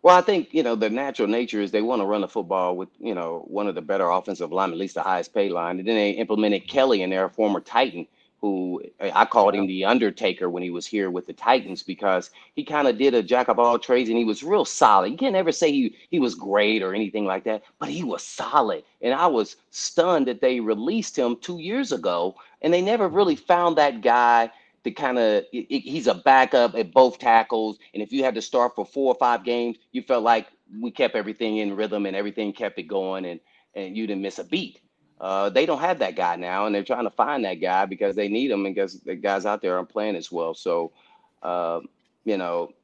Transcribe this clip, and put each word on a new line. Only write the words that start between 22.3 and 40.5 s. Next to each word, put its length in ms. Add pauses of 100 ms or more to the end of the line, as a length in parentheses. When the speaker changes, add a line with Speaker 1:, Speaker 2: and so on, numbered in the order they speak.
Speaker 1:
and 120
they 100
never 260
really 280
found 420
that 240
guy 480 (340)
to 60
kinda, 520 (120)
i-, 160
i-, 80
he's 280
a 80
backup 600
at 180
both 260
tackles. 600 (160)
And 80
if 100
you 100
had 120
to 80
start 340
for 80
four 300
or 40
five 260
games, 340 (140)
you 100
felt 200
like 260 (300)
we 120
kept 260
everything 400
in 180
rhythm 300
and 100
everything 380
kept 260
it 60
going 400
and, 160 (340)
and 220
you 100
didn't 160
miss 160
a 60
beat. 360 (380)
Uh, 300
they 160
don't 160
have 180
that 160
guy 220
now, 300
and 80
they're 100
trying 200
to 60
find 320
that 120
guy 320
because 280
they 140
need 220
him, 160
and 100
'cause 240
the 140
guys 320
out 160
there 140
aren't 120
playing 260
as 160
well. 220